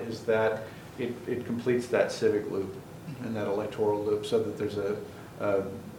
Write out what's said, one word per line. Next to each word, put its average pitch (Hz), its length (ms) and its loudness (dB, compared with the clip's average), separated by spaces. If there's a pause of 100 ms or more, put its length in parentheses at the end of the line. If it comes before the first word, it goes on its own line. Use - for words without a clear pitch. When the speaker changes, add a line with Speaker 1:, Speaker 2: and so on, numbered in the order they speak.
Speaker 1:
is 107 180 -6
that 110 360 4 (380)
it, 120 120 -2 (160)
it - 200 -2
completes 120 400 2
that - 240 4
civic 104 400 2
loop 95 220 -2 (360)
Speaker 2:
Mm-hmm. 123 160 -8
Speaker 1:
and 113 100 -4
that 101 120 -2
electoral 104 540 2
loop 104 240 2
so 113 160 4
that 104 160 -2
there's 101 200 -2
a, 101 180 0 (460)
a, 98 220 4 (340)